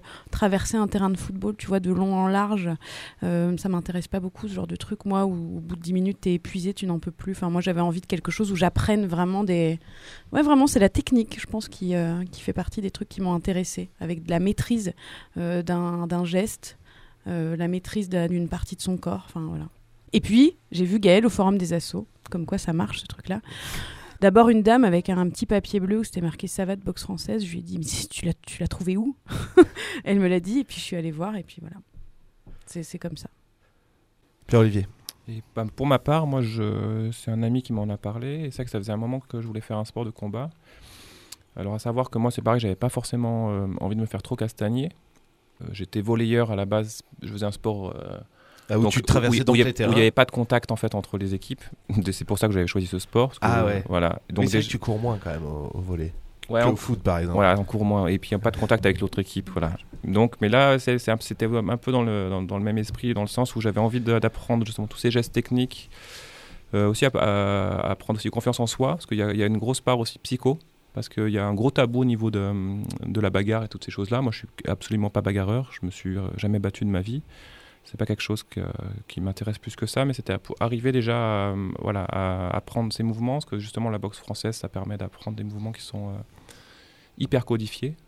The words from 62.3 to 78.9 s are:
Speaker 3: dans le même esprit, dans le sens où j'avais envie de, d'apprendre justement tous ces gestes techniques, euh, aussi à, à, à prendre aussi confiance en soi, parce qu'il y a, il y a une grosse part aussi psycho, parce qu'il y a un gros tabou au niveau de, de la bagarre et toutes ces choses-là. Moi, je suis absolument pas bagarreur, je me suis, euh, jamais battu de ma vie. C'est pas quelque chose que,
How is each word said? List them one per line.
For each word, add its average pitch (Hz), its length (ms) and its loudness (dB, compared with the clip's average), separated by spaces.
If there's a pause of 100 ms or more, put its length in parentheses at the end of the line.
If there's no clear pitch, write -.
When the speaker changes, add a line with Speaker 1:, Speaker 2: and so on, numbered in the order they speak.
Speaker 3:
dans 95 160 -4
le 101 60 -2
même 107 140 0
esprit, 113 360 -2
dans 104 80 0
le 104 60 0
sens - 280 -2
où 117 60 -4
j'avais 107 200 0
envie 113 180 2
de, 117 200 2
d'apprendre 113 460 0
justement 107 220 -4
tous - 100 -12
ces 120 140 0
gestes 120 220 0
techniques, 127 560 -2 (840)
euh, 104 140 4
aussi 110 180 2
à, 135 100 6
à, 98 760 2
à 95 60 -2
prendre - 220 -4
aussi 107 120 -4
confiance 117 320 -2
en 117 60 0
soi, 131 240 0
parce 170 140 -6
qu'il 107 120 -4
y 107 40 2
a, 104 100 0
il 101 60 -2
y 104 60 2
a - 20 4
une 110 120 2
grosse 117 240 -2
part 127 180 2
aussi - 200 -6
psycho, - 380 0 (360)
parce - 160 -8
qu'il 110 200 0
y 107 80 2
a 101 80 0
un 101 80 0
gros 110 160 2
tabou 123 320 2
au 127 40 4
niveau 113 260 2
de, 101 220 0 (520)
de 107 140 -2
la 101 100 2
bagarre 104 360 0
et - 20 -6
toutes - 160 -14
ces - 80 -10
choses-là. 107 300 -2
Moi, 123 100 0
je - 60 -6
suis - 100 -14 (200)
absolument 104 420 0
pas 107 120 0
bagarreur, 101 520 0
je - 120 -8
me 90 60 -4
suis, 95 260 -6
euh, 95 100 -4 (100)
jamais 104 220 0
battu 101 260 -2
de 101 40 2
ma 92 120 2
vie. 120 220 -4 (600)
C'est - 140 -16
pas 113 80 -2
quelque 107 160 -2
chose 107 220 -4
que, - 160 -10 (480)